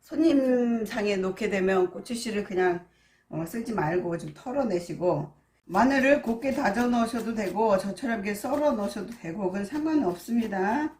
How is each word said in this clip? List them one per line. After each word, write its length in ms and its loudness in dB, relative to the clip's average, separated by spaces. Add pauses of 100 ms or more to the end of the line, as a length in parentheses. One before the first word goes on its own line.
손님 840 2
상에 300 0
놓게 340 -2
되면 400 2
고추 240 -10
씨를 300 -4
그냥, 420 0 (420)
어, 160 -6
쓰지 280 -8
말고 460 -2
좀 160 -10
털어내시고 960 -2 (320)
마늘을 580 4
곱게 300 -2
다져 340 0
넣으셔도 480 0
되고 420 2
저처럼 440 -2
이렇게 140 -4
썰어 380 0
넣으셔도 480 -4
되고 300 -4
그건 140 -4
상관없습니다. 1400 0